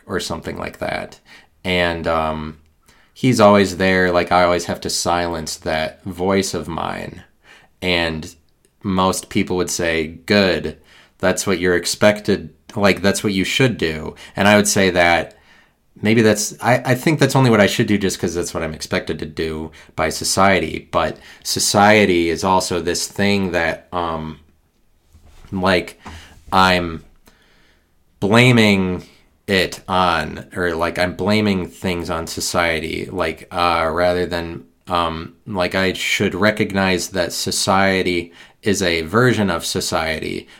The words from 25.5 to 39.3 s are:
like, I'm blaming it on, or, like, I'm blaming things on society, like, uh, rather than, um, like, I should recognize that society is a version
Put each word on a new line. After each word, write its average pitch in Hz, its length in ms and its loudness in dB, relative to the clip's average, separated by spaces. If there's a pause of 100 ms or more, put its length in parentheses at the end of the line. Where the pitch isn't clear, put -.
like, 92 480 0 (520)
I'm 90 520 2 (1160)
blaming 104 840 4 (420)
it 90 400 0
on, 82 720 0
or, 87 180 -2
like, 82 240 -4
I'm 90 160 -2
blaming 101 540 0
things 87 420 -6
on 82 160 -6
society, 82 800 -4
like, 82 460 -6
uh, 85 400 0
rather 87 340 0
than, 85 400 -8 (220)
um, 85 480 -4 (100)
like, 92 280 -4
I 95 180 0
should - 420 -2
recognize 95 760 0
that 90 220 -4
society 92 1000 0 (300)
is 98 200 0
a 85 200 0
version 104 480 2